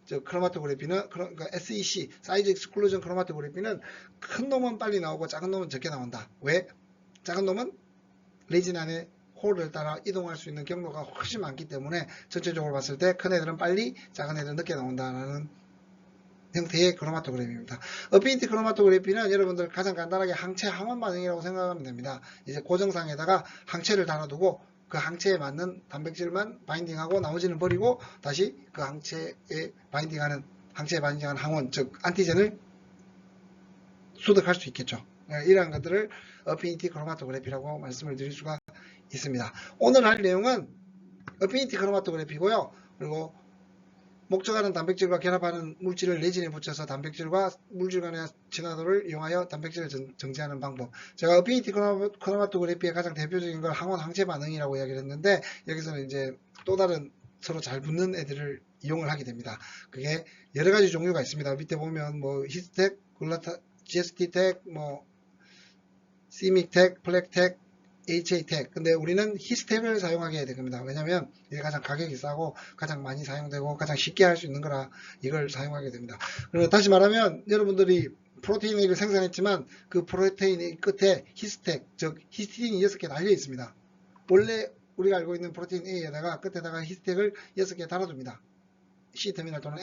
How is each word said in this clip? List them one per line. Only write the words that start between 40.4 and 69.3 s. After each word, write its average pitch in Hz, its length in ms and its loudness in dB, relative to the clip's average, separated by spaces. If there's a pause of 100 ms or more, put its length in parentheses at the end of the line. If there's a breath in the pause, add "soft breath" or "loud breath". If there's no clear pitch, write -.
어피니티 254 360 0
크로마토그래피고요. 190 920 0 (260 loud breath)
그리고 156 360 -6 (1000)
목적하는 202 400 2
단백질과 180 460 2
결합하는 170 600 -2
물질을 180 400 0
레진에 175 280 0
붙여서 151 380 -8
단백질과 160 640 -2 (180)
물질 185 320 -2
간의 165 260 -6 (240)
진화도를 170 600 0
이용하여 160 380 -2
단백질을 160 420 -8
정-, 135 260 -10
정지하는 143 420 -8
방법. 127 320 -8 (260 loud breath)
제가 170 220 6
어피니티 240 340 4
크로마-, 202 360 2 (100)
크로마토그래피의 180 760 0
가장 175 180 -2
대표적인 160 480 -4
걸 160 120 -2
항원 175 280 -2
항체 180 240 -2
반응이라고 147 520 -4
이야기를 135 240 -4
했는데 156 420 2 (260 loud breath)
여기서는 156 380 -6
이제 135 260 -4 (320)
또 190 120 2
다른 175 340 2 (300)
서로 160 200 -6
잘 135 220 -6
붙는 175 320 0
애들을 143 460 -8 (200)
이용을 151 300 -2
하게 143 140 -4
됩니다. 120 340 -10 (320 loud breath)
그게 147 340 -4 (300 loud breath)
여러 156 160 4
가지 202 200 8
종류가 165 300 0
있습니다. 139 360 -4
밑에 156 200 -4
보면 151 420 -6
뭐 139 280 -4
히스텍, 180 520 0 (200)
글라타-, 165 400 -6 (260)
지에스티 175 460 -2
텍, 185 360 2
뭐 151 380 -8 (1300 soft breath)
시믹 185 400 4
텍, 180 320 6
플렉 180 280 2
텍, 180 280 4 (500)
에이치에이 170 360 0
텍. 151 280 -4
근데 165 200 2
우리는 185 460 2